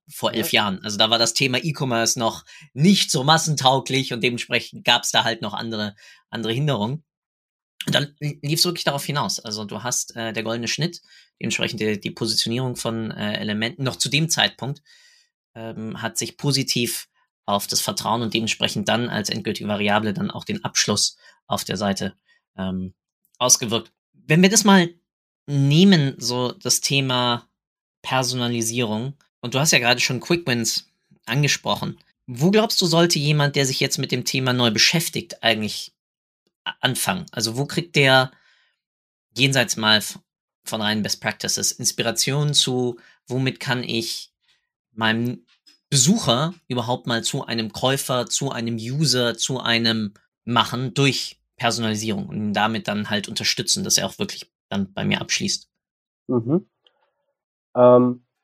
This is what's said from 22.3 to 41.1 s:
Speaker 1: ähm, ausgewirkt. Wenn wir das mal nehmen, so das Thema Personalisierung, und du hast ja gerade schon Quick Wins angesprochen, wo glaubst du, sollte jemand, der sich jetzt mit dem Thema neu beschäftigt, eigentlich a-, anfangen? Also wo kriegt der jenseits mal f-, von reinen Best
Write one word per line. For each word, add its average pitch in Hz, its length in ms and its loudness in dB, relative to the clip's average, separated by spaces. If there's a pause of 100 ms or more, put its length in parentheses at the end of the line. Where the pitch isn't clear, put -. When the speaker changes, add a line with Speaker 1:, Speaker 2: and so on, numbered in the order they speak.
Speaker 1:
ähm, 92 380 -6 (440)
ausgewirkt. 117 540 0 (200)
Wenn 160 300 4
wir 190 80 8
das - 140 4
mal 190 240 8 (580)
nehmen, 143 720 6
so 123 340 -4
das - 280 -2
Thema 127 680 0 (540)
Personalisierung, 120 1120 -2 (260)
und 120 140 -8
du 127 40 2
hast 156 140 2
ja 147 80 6
gerade 120 200 2
schon 120 200 0
Quick 175 260 0
Wins 117 420 -2 (380)
angesprochen, - 720 -2 (280)
wo 131 260 2
glaubst 214 280 2
du, 185 60 4
sollte 170 320 4
jemand, 143 380 2
der 139 100 2
sich 135 140 -2
jetzt 135 180 -2
mit 131 140 -4
dem 123 120 -2
Thema 131 280 0
neu 123 180 4
beschäftigt, - 720 0
eigentlich 107 500 -2 (720)
a-, - 160 -8
anfangen? 95 520 -2
Also 113 240 -4
wo 143 100 -2
kriegt - 300 -4
der 131 340 6 (1040)
jenseits 131 400 2
mal 107 220 2
f-, - 200 -6 (460)
von 110 160 -6
reinen 107 220 0
Best - 180 -4